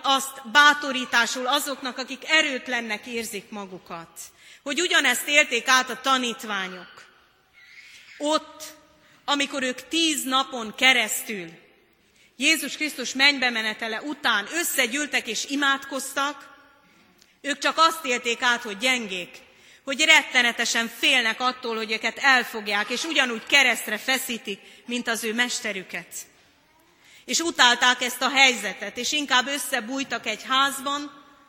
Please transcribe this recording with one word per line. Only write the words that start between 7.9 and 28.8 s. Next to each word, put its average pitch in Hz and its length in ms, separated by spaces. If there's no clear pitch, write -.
Ott, - 580
amikor 277 380
ők 254 260
tíz 320 360
napon 262 500
keresztül 220 760
Jézus 285 400
Krisztus 277 360
mennybe 269 380
menetele 220 520
után 240 500
összegyűltek 277 760
és 220 180
imádkoztak, 277 1080
ők 277 180
csak 294 200
azt 320 260
élték 240 380
át, 240 200
hogy 196 160
gyengék, 208 600
hogy 269 160
rettenetesen 247 880
félnek 247 520
attól, 247 360
hogy 220 160
őket 220 260
elfogják, 220 720
és 240 140
ugyanúgy 262 420
keresztre 233 520
feszítik, 233 640
mint 240 220
az 226 160
ő 220 100
mesterüket. 202 800
És 247 140
utálták 254 640
ezt 240 200
a 262 80
helyzetet, 214 680